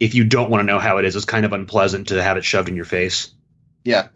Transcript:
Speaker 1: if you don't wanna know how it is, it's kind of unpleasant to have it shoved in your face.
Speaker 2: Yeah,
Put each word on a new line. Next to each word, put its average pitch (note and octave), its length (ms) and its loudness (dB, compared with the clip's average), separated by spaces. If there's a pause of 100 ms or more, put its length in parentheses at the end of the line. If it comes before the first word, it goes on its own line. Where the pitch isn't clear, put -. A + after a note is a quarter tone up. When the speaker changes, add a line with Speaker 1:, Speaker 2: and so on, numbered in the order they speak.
Speaker 1:
if A2+ 120 0
you A#2+ 120 6
don't A#2 260 2
wanna G#2 140 2
know G2+ 160 2
how G2 180 2
it G2 60 2
is, F#2 100 0
it's G2+ 100 -6
kind A2 200 0
of G2+ 80 0
unpleasant G2 560 -2
to F#2+ 120 0
have F#2+ 160 0
it F#2 80 -6
shoved F#2+ 240 -2
in F2+ 60 -6
your E2+ 100 -8
face. F2+ 480 -4 (520)
Speaker 2:
Yeah, A2 320 0